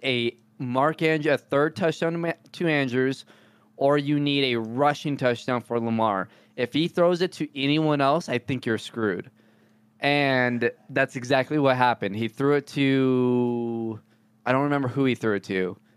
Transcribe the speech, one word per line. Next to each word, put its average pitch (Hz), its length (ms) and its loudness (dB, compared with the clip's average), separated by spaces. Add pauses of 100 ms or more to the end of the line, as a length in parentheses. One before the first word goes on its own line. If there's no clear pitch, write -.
a 120 340 -2 (220)
Mark 139 440 0
Andrews, 156 320 2
a 123 40 0
third 147 360 0
touchdown 165 380 -2
to 170 60 -4
Ma-, 170 140 -4 (200)
to 170 160 -2
Andrews, 135 560 0 (520)
or 143 220 2
you 143 220 -2
need 139 340 0
a 117 60 -2
rushing 139 560 -2
touchdown 123 460 -2
for 120 180 -4
Lamar. 110 480 0 (280)
If 123 160 -4
he 156 140 0
throws 175 360 2
it 185 100 -2
to 151 160 -8 (120)
anyone 147 400 2
else, 143 280 0
I 123 100 -2
think 127 280 -4
you're 113 120 0
screwed." 101 520 -4 (720)
And 127 680 2 (200)
that's 135 260 -2
exactly 131 420 0
what 135 180 4
happened. 117 400 2
He 113 120 -2
threw 139 280 0
it 143 120 -2
to, 123 1300 0 (460)
I 123 80 0
don't 135 120 2
remember 143 240 0
who 135 180 0
he 123 80 2
threw 110 220 0
it 95 80 -8
to 92 340 -2 (180)